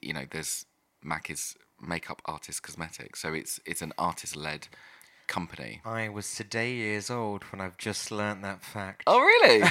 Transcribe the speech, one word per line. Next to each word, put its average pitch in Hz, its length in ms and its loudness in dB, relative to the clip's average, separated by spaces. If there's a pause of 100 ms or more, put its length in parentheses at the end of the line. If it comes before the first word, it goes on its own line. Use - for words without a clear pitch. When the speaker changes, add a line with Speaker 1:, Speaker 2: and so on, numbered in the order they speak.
Speaker 1:
you - 120 -8
know, 69 160 -6
there's, - 360 -6 (380)
mac 78 260 -6
is - 260 -8 (260)
makeup - 440 -6
artist 78 380 -10
cosmetics, - 580 -12
so 80 120 -4
it's, - 320 -6
it's 85 160 -8
an 78 160 -8
artist-led 76 680 -4 (600)
company. 80 580 -8
Speaker 2:
I 113 240 -4
was 104 260 -8
today 113 380 -4
years 107 360 -4
old 107 360 -4
when 98 160 -10
I've 92 160 -8
just - 340 -6
learnt 104 320 -2
that 98 200 -8
fact. 98 440 -10
Speaker 1:
Oh, 233 120 8
really? 320 520 10